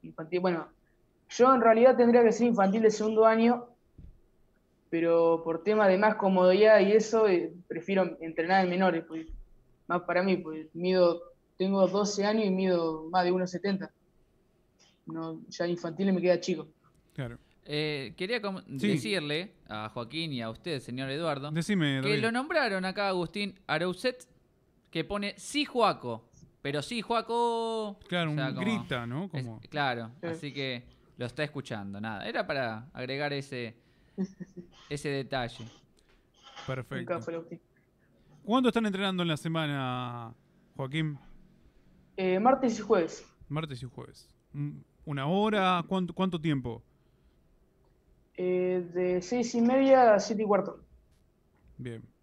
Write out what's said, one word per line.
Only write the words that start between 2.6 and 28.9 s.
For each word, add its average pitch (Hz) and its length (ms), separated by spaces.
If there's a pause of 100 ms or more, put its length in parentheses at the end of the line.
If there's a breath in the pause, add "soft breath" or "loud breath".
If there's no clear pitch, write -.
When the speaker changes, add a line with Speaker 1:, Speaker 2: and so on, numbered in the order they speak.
Speaker 1:
de 220 80
segundo 214 340
año, 226 400 (1200)
pero 165 540
por 165 200
tema 214 240
de 185 100
más 208 180
comodidad 196 680
y 196 100
eso, 220 360
eh, 170 260 (140)
prefiero 175 520
entrenar 170 460
en 180 60
menores, 175 360
pues, 160 200 (600)
más 175 140
para 175 220
mí, 190 140
pues 156 360
mido, 175 480 (360)
tengo 190 300
doce 202 380
años 214 200
y 190 60
mido 165 580
más 180 140
de 175 80
uno 180 160
setenta. 185 440 (1120 soft breath)
No, 160 440
ya 175 180
infantil 175 460
me 175 80
queda 175 180
chico. 156 280 (460)
Speaker 2:
Claro. 120 240 (280)
Speaker 3:
Eh, 151 520
quería 214 240
com-, 196 200 (160)
Speaker 2:
Sí. 160 120
Speaker 3:
decirle 170 640 (160)
a 107 200
Joaquín 143 440
y 123 80
a 113 80
usted, 135 300
señor 135 300
Eduardo, 147 420
Speaker 2:
Decime, 156 500
Speaker 3:
que 135 80
Speaker 2:
David. 214 140
Speaker 3:
lo 226 80
nombraron 247 540
acá 196 240
Agustín 180 580
Arouset, 180 600 (640)
que 160 140
pone 202 340
"Sí, - 260
Juaco", 147 640 (360)
pero 143 200
"Sí, 233 200
Juaco". 226 1080
Speaker 2:
Claro, 170 240
Speaker 3:
O 151 40
sea, 135 140
Speaker 2:
un 139 60
Speaker 3:
como - 100
Speaker 2:
grita, 147 400